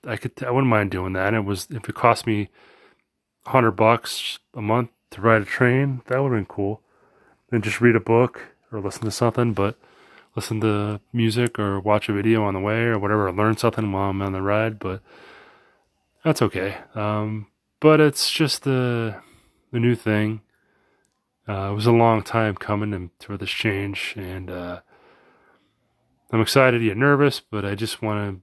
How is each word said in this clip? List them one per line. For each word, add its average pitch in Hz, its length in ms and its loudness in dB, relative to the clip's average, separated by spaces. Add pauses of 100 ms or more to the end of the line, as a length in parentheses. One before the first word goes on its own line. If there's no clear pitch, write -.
I 117 100 -4
could, 120 160 -8 (120)
I 123 80 -4
wouldn't 131 180 2
mind 104 220 2
doing 92 220 -4
that. 95 160 0
And 110 60 0
it 110 80 0
was, 98 260 -4
if 117 200 -10
it - 60 -6
cost - 300 2
me 104 240 -2 (960)
a - 40 -14
hundred 117 220 4
bucks - 680 0 (140)
a 117 80 -10
month 117 280 0 (200)
to - 120 -16
ride 110 200 4
a 98 40 -4
train, 131 600 0
that 127 160 -2
would've 131 160 0
been 98 80 -4
cool. 104 360 -6 (680)
Then 117 120 0
just 107 200 -4
read 120 140 6
a 113 40 4
book 117 420 2 (300)
or 110 80 -10
listen 98 240 -8
to 110 80 -4
something, 117 420 0
but 98 240 -2 (580)
listen 107 260 -4
to 104 400 -2 (100)
music 117 480 0
or 98 200 -2
watch 104 280 0
a 107 60 -2
video 107 320 2
on 98 80 -2
the 95 60 -4
way 107 240 0
or 117 160 0
whatever, 101 280 0
or 90 60 -2
learn 107 240 2
something 110 340 -2
while 98 200 -2
I'm 98 100 -4
on 98 120 -4
the 95 80 -4
ride, 104 380 -2
but 95 220 -8 (1200)
that's 156 200 2
okay. 98 340 -2 (180)
Um, 107 520 -4 (340)
but 156 180 6
it's - 320 2
just - 320 -2
the, 120 580 -2 (500)
the 120 80 -2
new 120 160 4
thing. 107 460 0 (1080)
Uh, 98 220 -4
it 104 40 -4
was 107 120 0
a 120 40 6
long 117 300 6
time 110 340 -2
coming 104 380 -4
and 90 160 -8 (100)
for - 160 -12
this 98 140 -8
change, 101 680 -4
and, 92 340 -10
uh, 90 320 -10 (1500)
I'm 113 100 2
excited 123 400 4
yet 107 160 0
nervous, 143 440 2
but 104 240 -8
I 101 100 -4
just 107 260 -8
wanna 104 420 -4